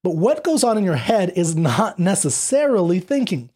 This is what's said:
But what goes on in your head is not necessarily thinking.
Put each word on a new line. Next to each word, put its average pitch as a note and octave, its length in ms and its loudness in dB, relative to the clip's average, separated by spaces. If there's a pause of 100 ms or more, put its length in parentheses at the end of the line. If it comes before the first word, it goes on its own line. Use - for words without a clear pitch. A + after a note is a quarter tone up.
But F3 120 0
what A#3+ 280 0
goes D#4+ 180 2
on A#3 140 2
in G#3 80 0
your F3 120 0
head F3+ 380 0
is E3 220 -2
not E3 420 0
necessarily F#3 1000 0
thinking. F#3+ 560 -4